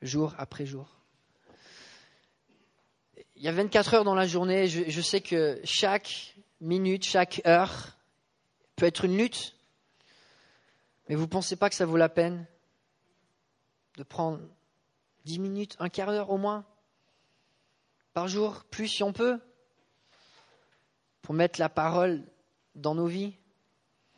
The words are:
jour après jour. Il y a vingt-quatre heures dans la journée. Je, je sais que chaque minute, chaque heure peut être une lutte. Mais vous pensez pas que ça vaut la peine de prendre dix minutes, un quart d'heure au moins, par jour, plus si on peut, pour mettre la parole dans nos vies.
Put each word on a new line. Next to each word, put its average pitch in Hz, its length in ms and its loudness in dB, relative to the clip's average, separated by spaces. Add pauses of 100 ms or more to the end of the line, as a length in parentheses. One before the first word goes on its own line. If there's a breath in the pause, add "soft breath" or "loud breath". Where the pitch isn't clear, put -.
jour 151 340 -2
après 139 300 -10
jour. 135 220 -12 (2500 loud breath)
Il 127 60 -16
y 147 60 -2
a 165 40 2
vingt-quatre 202 420 4
heures 220 100 6
dans 196 100 4
la 190 120 4
journée. 185 400 2
Je, 165 220 -2
je 156 120 -4
sais 185 220 -2
que 156 420 0
chaque - 720 -2 (240)
minute, 185 440 0
chaque - 420 2
heure 175 500 4 (800)
peut - 80 2
être 175 220 2
une 185 100 0
lutte. - 380 -2 (1500 soft breath)
Mais 147 60 -4
vous 160 140 -2
pensez 180 280 -2
pas 202 140 2
que - 60 -4
ça 175 100 0
vaut 165 100 0
la 165 140 6
peine 170 360 -2 (1500)
de 143 60 -14
prendre 160 380 -6 (840)
dix 165 140 -8
minutes, 196 400 -6
un 175 100 -4
quart 190 200 -6
d'heure 208 220 -2
au 196 60 0
moins, 202 280 -4 (1500)
par 175 120 -2
jour, 208 420 -4
plus 214 180 -6
si - 140 -4
on 202 100 0
peut, 240 260 0 (1800 soft breath)
pour - 140 -8
mettre 170 260 2
la 160 80 2
parole 165 540 0 (520)
dans 151 200 -4
nos 170 120 -2
vies. 196 280 -6 (840)